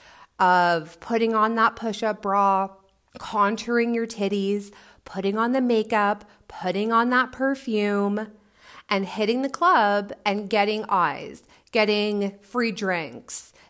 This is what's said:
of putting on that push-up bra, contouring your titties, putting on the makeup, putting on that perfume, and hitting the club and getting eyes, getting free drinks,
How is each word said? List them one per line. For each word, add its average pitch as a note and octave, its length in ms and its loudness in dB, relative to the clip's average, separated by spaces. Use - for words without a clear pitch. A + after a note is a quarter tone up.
of F3 600 4
putting A3+ 340 0
on A3 220 2
that A3+ 200 2
push-up G#3+ 460 -4
bra, G3 480 2
contouring A#3 760 0
your A#3 140 -2
titties, G3+ 640 -2
putting G3 340 -4
on A#3 140 0
the C4 100 2
makeup, G#3+ 600 0
putting G3 440 -4
on A#3 180 4
that B3+ 220 2
perfume, G#3+ 1000 -2
and G3 180 0
hitting G#3+ 360 -2
the C4+ 80 -2
club G#3 640 2
and G3+ 240 -2
getting G#3+ 380 0
eyes, D3 560 -2
getting G#3 680 0
free A#3 320 -4
drinks, E3+ 800 -6